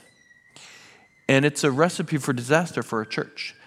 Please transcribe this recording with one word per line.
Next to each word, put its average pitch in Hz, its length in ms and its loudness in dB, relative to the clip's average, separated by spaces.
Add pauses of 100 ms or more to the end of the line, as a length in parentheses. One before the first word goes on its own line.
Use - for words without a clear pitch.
(1300)
And 135 160 6
it's 147 220 2
a 143 40 4
recipe 156 480 0
for 139 140 -2
disaster 131 500 0
for 117 200 -4
a 110 40 -6
church. - 480 -10 (140)